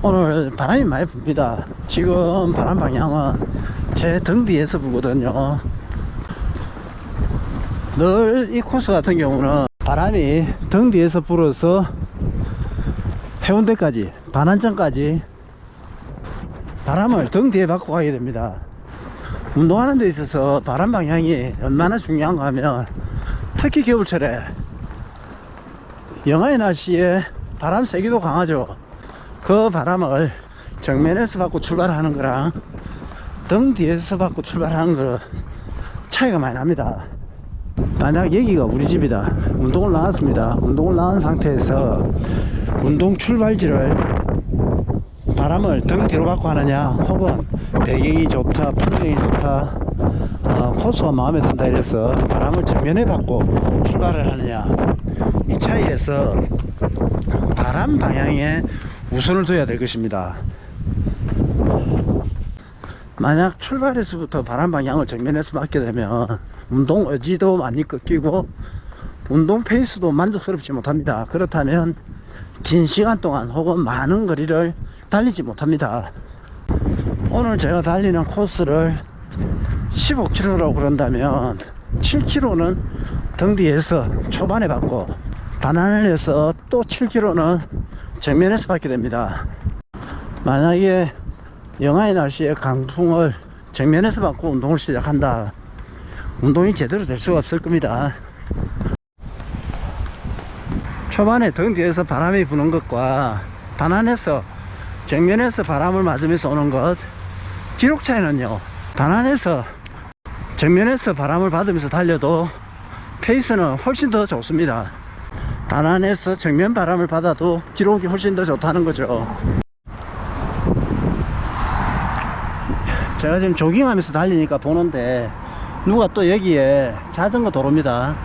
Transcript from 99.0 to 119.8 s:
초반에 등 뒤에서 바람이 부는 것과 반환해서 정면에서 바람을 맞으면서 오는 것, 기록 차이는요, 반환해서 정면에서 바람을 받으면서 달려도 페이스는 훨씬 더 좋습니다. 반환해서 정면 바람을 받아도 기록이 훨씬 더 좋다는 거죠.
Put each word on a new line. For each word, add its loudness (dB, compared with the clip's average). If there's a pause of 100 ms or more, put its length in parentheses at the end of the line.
초반에 4
등 0
뒤에서 0
바람이 2
부는 0
것과 -2 (360)
반환해서 0 (640)
정면에서 2
바람을 2
맞으면서 2
오는 2
것, 2 (800)
기록 2
차이는요, 0 (380)
반환해서 2 (920)
정면에서 4
바람을 0
받으면서 0
달려도 2 (720)
페이스는 2
훨씬 0
더 2
좋습니다. -2 (800)
반환해서 2
정면 2
바람을 2
받아도 0 (140)
기록이 2
훨씬 0
더 0
좋다는 2
거죠. -2 (4000)